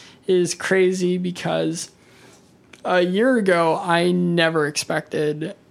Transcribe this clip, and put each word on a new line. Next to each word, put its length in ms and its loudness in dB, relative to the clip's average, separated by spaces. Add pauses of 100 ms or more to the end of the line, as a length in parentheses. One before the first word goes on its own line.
(260)
is 300 2
crazy, 600 0
because 760 -4 (920)
a 160 2
year 360 2
ago, 460 2
I 280 2
never 560 0
expected 880 -4 (160)